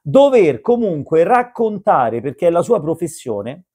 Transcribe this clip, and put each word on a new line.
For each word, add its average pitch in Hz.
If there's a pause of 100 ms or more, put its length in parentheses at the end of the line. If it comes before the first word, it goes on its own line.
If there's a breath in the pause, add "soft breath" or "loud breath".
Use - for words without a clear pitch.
dover 208
comunque 190
raccontare, 185
perché 135
è 170
la 170
sua 233
professione, 139 (120)